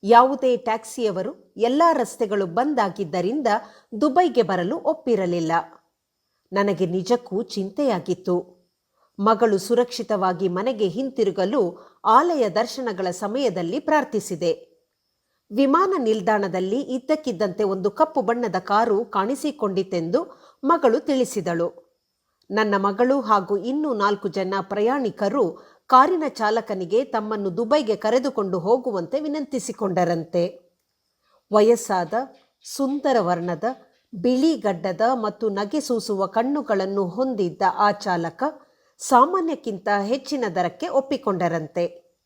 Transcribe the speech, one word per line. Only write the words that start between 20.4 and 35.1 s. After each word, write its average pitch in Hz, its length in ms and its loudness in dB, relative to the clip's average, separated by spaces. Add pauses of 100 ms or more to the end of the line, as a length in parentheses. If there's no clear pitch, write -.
ಮಗಳು 277 360 4
ತಿಳಿಸಿದಳು. 180 680 -2 (840)
ನನ್ನ 208 260 2
ಮಗಳು 233 440 2
ಹಾಗೂ 202 360 2
ಇನ್ನೂ 277 360 -2
ನಾಲ್ಕು 202 340 0
ಜನ 190 340 -4
ಪ್ರಯಾಣಿಕರು 208 1080 -2 (160)
ಕಾರಿನ 311 400 6
ಚಾಲಕನಿಗೆ 220 760 -2
ತಮ್ಮನ್ನು 214 540 -4
ದುಬೈಗೆ 233 380 0
ಕರೆದುಕೊಂಡು 220 640 0
ಹೋಗುವಂತೆ 214 600 0
ವಿನಂತಿಸಿಕೊಂಡರಂತೆ. 180 1400 -2 (920)
ವಯಸ್ಸಾದ, 208 600 2 (500)
ಸುಂದರ 277 560 -2
ವರ್ಣದ, 175 440 -2 (500)
ಬಿಳಿ 254 440 2
ಗಡ್ಡದ 185 440 -2 (120)